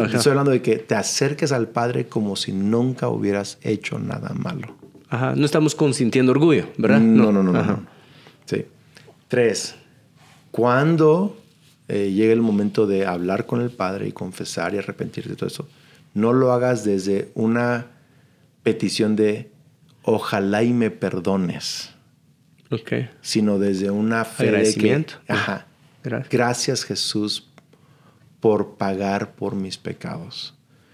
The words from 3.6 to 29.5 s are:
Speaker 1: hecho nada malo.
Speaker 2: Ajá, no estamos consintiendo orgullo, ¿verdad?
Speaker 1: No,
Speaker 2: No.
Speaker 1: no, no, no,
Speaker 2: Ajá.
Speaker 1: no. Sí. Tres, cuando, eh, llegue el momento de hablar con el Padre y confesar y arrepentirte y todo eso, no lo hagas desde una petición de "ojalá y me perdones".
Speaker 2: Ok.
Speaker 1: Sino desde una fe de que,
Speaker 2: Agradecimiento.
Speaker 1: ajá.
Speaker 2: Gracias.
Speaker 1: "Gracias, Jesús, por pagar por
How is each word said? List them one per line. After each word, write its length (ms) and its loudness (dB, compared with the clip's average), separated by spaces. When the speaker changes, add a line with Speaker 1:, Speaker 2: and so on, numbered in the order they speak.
Speaker 1:
hecho 380 -4
nada 340 -8
malo. 400 -8
Speaker 2:
Ajá, 280 -2
no 100 2
estamos 300 2
consintiendo 560 2
orgullo, 340 4
¿verdad? 200 6
Speaker 1:
No, 280 8
Speaker 2:
No. 60 4
Speaker 1:
no, 120 4
no, 80 4
no, 80 4
Speaker 2:
Ajá. 140 0
Speaker 1:
no. 80 -6
Sí. 200 -4
Tres, 480 0
cuando, 840 2
eh, 240 -2
llegue 200 4
el 100 4
momento 440 2
de 200 0
hablar 400 -2
con 160 -2
el 80 -4
Padre 380 -6
y 40 -8
confesar 600 -8
y 40 -4
arrepentirte 540 -10
y 40 -10
todo 100 -6
eso, 200 -10
no 180 2
lo 200 4
hagas 320 0
desde 500 -2
una 520 -2
petición 540 0
de 340 0
"ojalá 600 0
y 120 2
me 160 2
perdones". 1000 -4
Speaker 2:
Ok. 220 -6
Speaker 1:
Sino 360 0
desde 320 0
una 360 0
fe 180 -4
de 60 2
que, 60 2
Speaker 2:
Agradecimiento. 580 2
Speaker 1:
ajá. 380 -4
Speaker 2:
Gracias. 260 -6
Speaker 1:
"Gracias, 540 0
Jesús, 640 -4
por 360 2
pagar 580 -2
por 200 -6